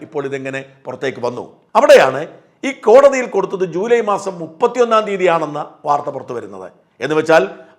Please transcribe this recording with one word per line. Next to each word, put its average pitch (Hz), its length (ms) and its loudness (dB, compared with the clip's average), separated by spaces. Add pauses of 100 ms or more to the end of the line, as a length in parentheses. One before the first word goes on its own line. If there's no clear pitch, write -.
ഇപ്പോൾ 143 220 -8
ഇതെങ്ങനെ 135 400 -8 (200)
പുറത്തേക്ക് 123 360 -8
വന്നു? 120 360 -8 (200)
അവിടെയാണ് 175 500 4 (380)
ഈ 269 80 -4
കോടതിയിൽ 262 540 4
കൊടുത്തത് 185 460 -4
ജൂലൈ 233 280 0
മാസം 190 380 -4
മുപ്പത്തിയൊന്നാം 226 640 0
തീയതിയാണെന്ന 165 640 -2 (160)
വാർത്ത 143 220 -2
പുറത്തു 135 260 -10
വരുന്നത്. 98 400 -12 (280)
എന്ന് 147 160 -2
വെച്ചാൽ 160 320 4 (300)